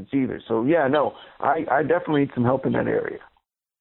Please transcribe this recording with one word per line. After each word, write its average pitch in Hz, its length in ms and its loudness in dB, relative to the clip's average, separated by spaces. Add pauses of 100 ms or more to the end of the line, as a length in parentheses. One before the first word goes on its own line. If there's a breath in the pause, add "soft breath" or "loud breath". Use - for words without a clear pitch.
(120)
either. 131 340 0
So, 113 180 0
yeah, 151 240 2
no, 139 260 2 (260 loud breath)
I, 147 300 0
I 143 120 2
definitely 156 380 0
need 139 140 0
some 123 100 0
help 131 220 2
in 120 60 0
that 120 140 0
area. - 320 -2 (640)